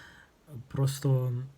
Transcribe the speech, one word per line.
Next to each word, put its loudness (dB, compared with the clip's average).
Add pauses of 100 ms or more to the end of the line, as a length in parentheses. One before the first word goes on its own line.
(680)
просто 2 (260)